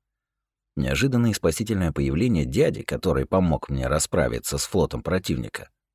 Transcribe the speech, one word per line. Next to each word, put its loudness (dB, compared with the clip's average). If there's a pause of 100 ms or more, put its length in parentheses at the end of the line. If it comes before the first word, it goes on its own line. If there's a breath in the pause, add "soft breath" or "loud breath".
(760)
неожиданное 2
спасительное 0
появление 0
дяди, 0
который -2
помог 0
мне -2
расправиться 0
с -4
флотом 0
противника, -4 (240)